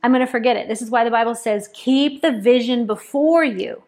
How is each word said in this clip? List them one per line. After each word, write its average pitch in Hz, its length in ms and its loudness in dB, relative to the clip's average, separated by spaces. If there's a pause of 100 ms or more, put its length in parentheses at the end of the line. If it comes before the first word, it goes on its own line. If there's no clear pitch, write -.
I'm 240 100 2
gonna 254 140 2
forget 240 300 0
it." - 120 -8
This 220 140 -6
is 220 80 -10
why 233 140 2
the 233 60 0
Bible 233 240 0
says, 208 380 -4
"Keep 277 500 0
the 320 100 2
vision 240 540 2
before 294 580 0
you" 202 440 -6